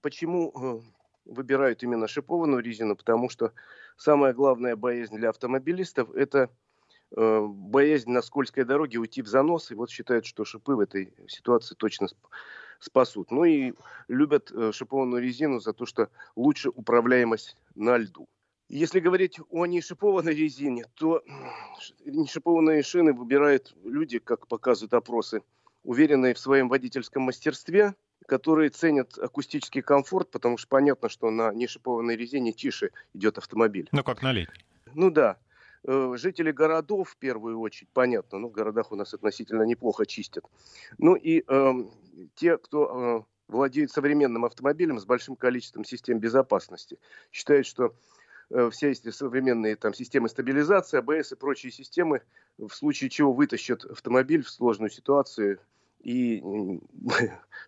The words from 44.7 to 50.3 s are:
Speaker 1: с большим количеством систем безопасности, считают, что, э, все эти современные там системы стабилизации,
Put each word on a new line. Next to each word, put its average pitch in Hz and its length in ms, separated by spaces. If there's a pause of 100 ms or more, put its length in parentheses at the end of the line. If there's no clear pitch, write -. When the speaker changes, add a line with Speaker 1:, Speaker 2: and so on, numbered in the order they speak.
Speaker 1:
с 95 60
большим 123 280
количеством 123 500
систем 120 340
безопасности, 113 800 (340)
считают, 143 340
что, - 280 (560)
э, 120 200
все 143 200
эти 117 200
современные 120 680
там 104 180
системы 117 340
стабилизации, 147 720